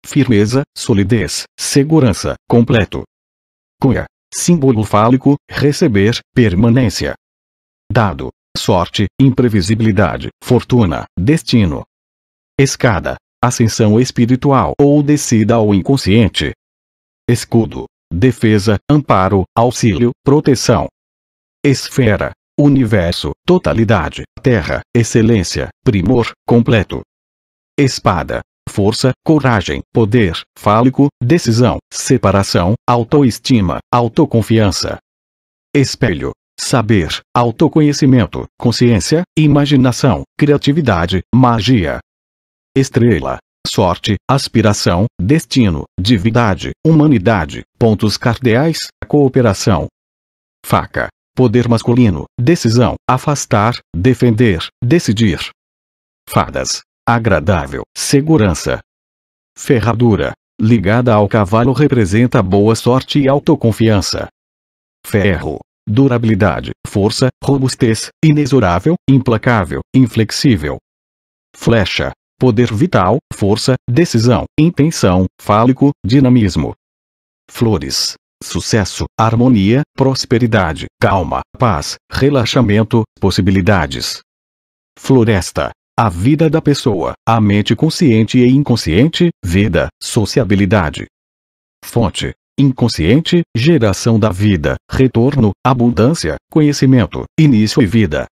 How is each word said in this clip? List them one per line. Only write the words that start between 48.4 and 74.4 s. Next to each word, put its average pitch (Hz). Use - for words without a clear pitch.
cooperação. 117
Faca, -
poder 120
masculino, 113
decisão, 120
afastar, 123
defender, 110
decidir. 117
Fadas, -
agradável, 85
segurança. 113
Ferradura, 110
ligada 113
ao 104
cavalo 113
representa 120
boa 101
sorte 127
e 135
autoconfiança. 117
Ferro, 87
durabilidade, 110
força, 107
robustez, 131
inexorável, 139
implacável, 113
inflexível. 107
Flecha, 92
poder 120
vital, 107
força, 110
decisão, 123